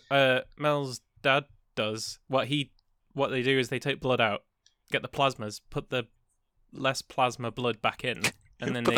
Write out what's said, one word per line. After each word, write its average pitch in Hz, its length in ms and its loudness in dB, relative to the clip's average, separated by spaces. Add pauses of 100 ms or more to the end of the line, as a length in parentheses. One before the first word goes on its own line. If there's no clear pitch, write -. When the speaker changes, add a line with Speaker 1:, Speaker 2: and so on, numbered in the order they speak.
(120)
Speaker 1:
uh, 135 300 4 (160)
Mel's 143 420 -2 (220)
dad 139 240 2 (300)
does. 110 520 -4
What 131 200 0
he, 143 240 -2 (420)
what 135 160 0
they 127 120 -2
do 135 160 4
is 123 120 0
they 127 100 -2
take 139 220 -4
blood 127 180 2
out, 107 240 2 (480)
get 135 100 0
the 120 60 -10
plasmas, 123 640 -2
put - 200 -8
the 123 180 -4 (680)
less 131 280 -2
plasma 123 480 -2
blood 120 320 -4
back - 220 -2
in, 120 200 -4 (180)
Speaker 2:
<laughs> - 180 -20
Speaker 1:
and 123 160 -4
then 120 80 -4
Speaker 2:
Put 120 80 4
Speaker 1:
they, 120 60 6